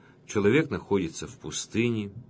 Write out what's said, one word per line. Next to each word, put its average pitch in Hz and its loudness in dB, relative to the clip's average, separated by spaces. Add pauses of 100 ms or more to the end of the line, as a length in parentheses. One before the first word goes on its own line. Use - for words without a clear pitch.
(260)
Человек 113 4
находится 87 -2
в - -18
пустыне, 107 -2 (200)